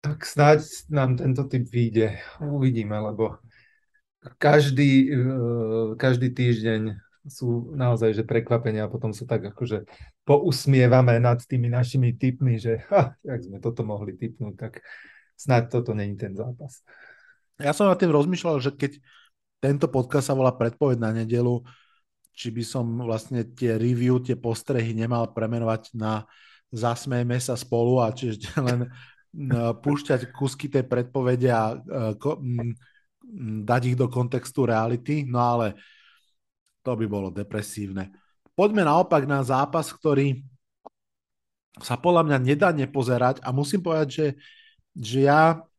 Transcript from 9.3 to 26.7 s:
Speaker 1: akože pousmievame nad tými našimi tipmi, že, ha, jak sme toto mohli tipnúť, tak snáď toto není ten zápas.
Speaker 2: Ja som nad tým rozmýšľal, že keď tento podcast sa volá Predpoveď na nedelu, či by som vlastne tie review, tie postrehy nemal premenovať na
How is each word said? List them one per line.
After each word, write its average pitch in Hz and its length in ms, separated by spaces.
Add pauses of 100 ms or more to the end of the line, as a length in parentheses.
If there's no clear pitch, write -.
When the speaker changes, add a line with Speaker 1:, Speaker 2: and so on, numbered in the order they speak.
Speaker 1:
akože 107 400 (400)
pousmievame 127 960
nad 120 160
tými 123 320
našimi 123 480
tipmi, 127 400
že, 113 320
ha, 180 320
jak 123 240
sme 98 160
toto 117 240
mohli 104 320
tipnúť, 110 400
tak - 240 (560)
snáď 123 320
toto 120 240
není 101 240
ten 101 160
zápas. 123 480 (800)
Speaker 2:
Ja 143 160
som 208 80
nad 185 160
tým 180 80
rozmýšľal, 156 480
že 135 160
keď 139 240 (640)
tento 143 240
podcast 131 400
sa 143 80
volá 131 160
Predpoveď 123 480
na 110 160
nedelu, 120 480 (720)
či - 160
by 113 160
som 123 200 (200)
vlastne 113 400
tie 113 320
review, 123 400
tie 123 160
postrehy 117 640
nemal 117 320
premenovať 113 640
na 110 320 (480)